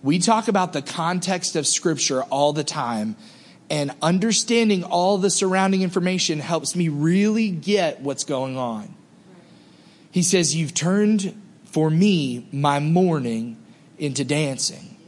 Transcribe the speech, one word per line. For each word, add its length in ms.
We 160
talk 300
about 260
the 80
context 720
of 120
Scripture 560
all 280
the 120
time, 520
and 220
understanding 840
all 360
the 100
surrounding 540
information 560
helps 360
me 120
really 640
get 500
what's 220
going 340
on. 380
He 140
says, 320
"You've 180
turned 600
for 260
me 600
my 280
mourning 800
into 240
dancing. 720